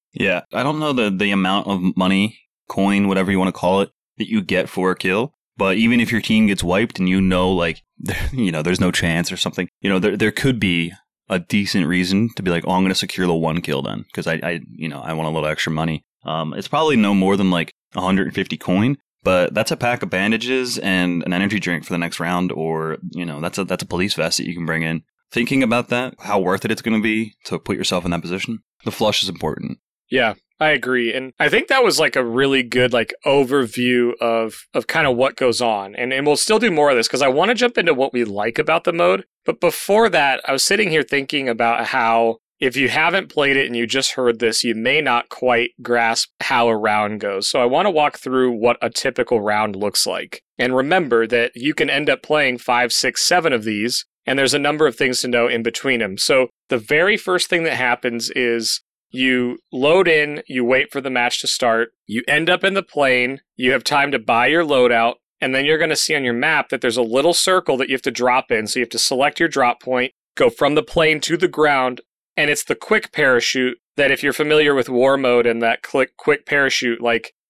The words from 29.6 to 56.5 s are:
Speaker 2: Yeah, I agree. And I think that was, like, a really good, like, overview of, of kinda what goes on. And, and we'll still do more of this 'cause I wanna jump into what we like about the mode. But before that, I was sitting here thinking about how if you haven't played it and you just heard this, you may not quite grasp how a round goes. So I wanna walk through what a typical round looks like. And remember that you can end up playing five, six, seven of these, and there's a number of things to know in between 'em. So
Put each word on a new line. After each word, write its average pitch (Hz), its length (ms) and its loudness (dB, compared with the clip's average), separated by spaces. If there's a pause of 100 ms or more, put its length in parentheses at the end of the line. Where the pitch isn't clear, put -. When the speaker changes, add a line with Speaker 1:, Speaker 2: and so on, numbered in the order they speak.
Speaker 2:
Yeah, 117 260 0 (260)
I 156 80 2
agree. 127 440 0
And 131 280 -8
I 151 80 2
think 240 180 0
that 269 160 2
was, 185 160 2
like, 147 160 0
a 131 80 2
really 131 400 2
good, 123 300 0
like, 117 200 0 (120)
overview 123 960 2
of, 113 520 -2
of 143 140 -2
kinda 156 240 0
what 120 240 0
goes 120 240 0
on. 104 340 -2
And, 123 200 -4
and 135 120 0
we'll 147 120 4
still 214 200 2
do 220 140 2
more 147 180 4
of 135 60 4
this 113 140 0
'cause 131 120 -2
I 143 60 4
wanna 165 260 2
jump 240 240 0
into 170 160 2
what 135 200 0
we 123 100 2
like 104 340 -4
about 156 280 0
the 175 80 0
mode. 180 320 2 (180)
But - 160 -4
before 202 480 2
that, 143 400 2
I 139 60 0
was 135 100 0
sitting 202 260 0
here 156 140 2
thinking 139 460 -2
about 117 380 0
how 113 500 2 (220)
if 127 160 0
you 135 140 2
haven't 165 400 0
played 143 260 2
it 135 120 2
and 120 100 -4
you 117 80 0
just 131 280 0
heard 120 260 2
this, 117 240 0
you 120 100 0
may 120 260 0
not 127 300 0
quite 123 440 0 (100)
grasp 117 460 0 (120)
how 120 260 2
a 113 80 2
round 107 440 0
goes. 101 280 -2
So 135 140 0
I 120 60 4
wanna 170 240 2
walk 147 260 2
through 127 340 0
what 117 300 2
a 117 80 -2
typical 123 520 -2
round 104 340 0
looks 98 320 -2
like. 87 340 -8 (160)
And 127 180 0
remember 131 520 2
that 117 260 0
you 135 220 -4
can 147 120 0
end 143 220 0
up 135 140 0
playing 139 340 0
five, 120 340 0
six, - 300 -2
seven 165 320 2
of 113 100 0
these, 110 420 -4 (200)
and 135 140 0
there's 135 160 2
a 147 120 2
number 151 200 2
of 123 80 -2
things 127 260 -2
to 135 60 -4
know 120 200 2
in 117 140 -2
between 117 400 -2
'em. 101 160 -6
So 131 320 2 (200)